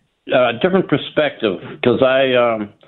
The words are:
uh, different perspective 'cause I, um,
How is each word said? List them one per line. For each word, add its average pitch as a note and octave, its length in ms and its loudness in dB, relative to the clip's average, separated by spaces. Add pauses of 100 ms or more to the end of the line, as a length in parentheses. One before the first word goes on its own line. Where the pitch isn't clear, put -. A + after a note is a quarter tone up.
(340)
uh, B2 200 2 (100)
different F#3 240 0
perspective B2+ 760 -2 (220)
'cause A#2+ 180 2
I, C3 320 2
um, A2+ 400 0 (140)